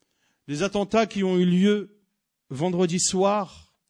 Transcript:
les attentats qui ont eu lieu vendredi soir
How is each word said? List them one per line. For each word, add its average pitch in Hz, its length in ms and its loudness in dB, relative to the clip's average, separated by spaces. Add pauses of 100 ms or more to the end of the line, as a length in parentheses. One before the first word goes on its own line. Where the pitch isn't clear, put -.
(480)
les 147 160 -4
attentats 202 440 0
qui 196 180 -4
ont 185 120 2
eu 180 80 4
lieu 190 540 0 (500)
vendredi 175 520 -2
soir 196 720 -2 (160)